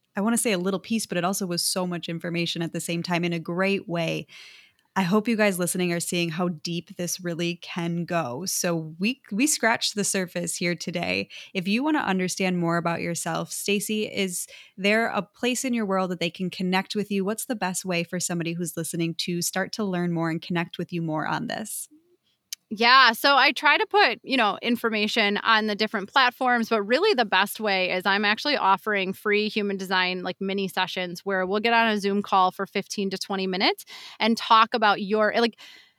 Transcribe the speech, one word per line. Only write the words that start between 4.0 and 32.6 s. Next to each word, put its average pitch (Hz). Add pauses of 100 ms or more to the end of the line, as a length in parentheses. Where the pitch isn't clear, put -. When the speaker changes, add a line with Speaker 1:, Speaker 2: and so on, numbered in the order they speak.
Speaker 1:
I 190
hope 208
you 233
guys 202
listening 180
are 170
seeing 175
how 180
deep 175
this 175
really 170
can 170
go. 151
So 165
we, 208 (100)
we 214
scratched -
the 202
surface 175
here 175
today. 170 (240)
If 185
you 226
wanna 302
understand 185
more 170
about 170
yourself, 165
Stacey, 208
is 190 (300)
there 208
a 202
place 240
in 254
your 226
world 190
that 175
they 175
can 185
connect 185
with 202
you? 196
What's 214
the 254
best 185
way 170
for 180
somebody 170
who's 170
listening 165
to 175
start -
to 214
learn 175
more 165
and 165
connect 170
with 170
you 175
more 156
on 151
this? - (840)
Speaker 2:
Yeah, 233
so 285
I 269
try 302
to 440
put, 370
you 262
know, 214
information 214
on 220
the 208
different 214
platforms, 247
but 220
really 285
the 247
best 196
way 190
is 185
I'm 202
actually 214
offering 190
free 208
human 202
design, 185
like, 180
mini 196
sessions 180
where 190
we'll 196
get 233
on 226
a 214
Zoom 202
call 185
for 190